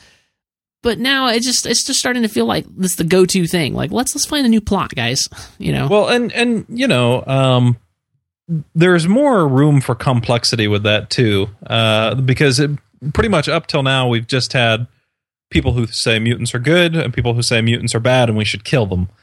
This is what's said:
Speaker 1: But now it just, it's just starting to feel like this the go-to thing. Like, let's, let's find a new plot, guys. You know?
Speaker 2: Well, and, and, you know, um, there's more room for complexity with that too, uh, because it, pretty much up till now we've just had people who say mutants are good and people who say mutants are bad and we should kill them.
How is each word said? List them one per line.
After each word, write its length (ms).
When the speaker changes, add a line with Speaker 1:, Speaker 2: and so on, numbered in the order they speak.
Speaker 1:
But 180
now 300
it 140
just, 220
it's 200
just 140
starting 240
to 60
feel 160
like 200
this 220
the 80
go-to 420
thing. 260
Like, 180
let's, 220
let's 120
find 200
a 40
new 120
plot, 320
guys. 360
You 140
know? 160
Speaker 2:
Well, 220
and, 240
and, 340
you 200
know, 380
um, 520
there's 320
more 400
room 320
for 160
complexity 720
with 160
that 260
too, 380
uh, 480
because 440
it, 120
pretty 160
much 180
up 200
till 160
now 260
we've 180
just 240
had 360
people 220
who 160
say 320
mutants 340
are 60
good 380
and 160
people 200
who 80
say 200
mutants 340
are 60
bad 260
and 100
we 60
should 220
kill 200
them. 220